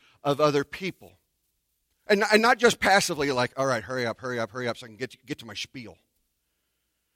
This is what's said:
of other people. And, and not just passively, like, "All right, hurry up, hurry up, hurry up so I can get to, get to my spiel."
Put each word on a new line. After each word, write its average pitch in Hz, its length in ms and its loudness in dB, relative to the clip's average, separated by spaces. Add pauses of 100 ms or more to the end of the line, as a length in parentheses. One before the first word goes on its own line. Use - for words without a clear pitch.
(220)
of 143 160 0
other 143 260 4
people. 110 540 -12 (880)
And, 208 240 2
and 214 120 6
not 240 160 4
just 233 200 4
passively, 170 540 2
like, 123 260 -2
"All 135 80 0
right, 120 160 -2
hurry 123 220 -6
up, 113 160 -6
hurry 123 180 -6
up, 110 120 -4
hurry 123 180 -6
up 113 80 -4
so - 80 -18
I 117 40 -20
can 110 80 -20
get 120 160 -8
to, - 120 -20
get 135 140 -10
to 113 80 -18
my 104 80 -14
spiel." 104 420 -12 (1200)